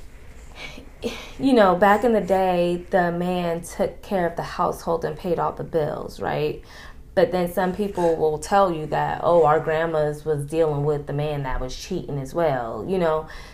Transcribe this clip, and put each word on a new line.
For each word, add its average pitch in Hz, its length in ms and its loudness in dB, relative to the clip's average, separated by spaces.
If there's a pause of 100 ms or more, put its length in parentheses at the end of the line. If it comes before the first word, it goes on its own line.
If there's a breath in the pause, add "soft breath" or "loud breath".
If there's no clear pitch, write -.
(1400 loud breath)
you 269 140 4
know, 196 220 8
back 202 280 6
in 240 100 4
the 208 80 4
day, 175 720 2
the 175 200 4
man 175 500 -2
took - 400 -6
care 180 260 -2
of 165 80 -4
the 151 80 -6
household 165 600 -4
and 156 140 -6
paid 170 220 -2
all 156 120 0
the - 120 -10
bills, 147 580 -4
right? 151 420 -4 (520 soft breath)
But 175 160 4
then 180 200 -2
some 185 220 0
people 180 420 0
will 156 240 0
tell 196 320 4
you 156 160 -6
that, 147 360 -2
"Oh, 170 220 6
our 151 140 6
grandmas 156 640 0
was 147 200 0
dealing 151 400 0
with 143 220 -2
the 147 60 -6
man 147 300 -2
that 127 160 -2
was 127 160 -6
cheating 139 440 -6
as 135 140 -10
well," 123 540 -2
you 185 100 0
know? 160 300 0 (260 soft breath)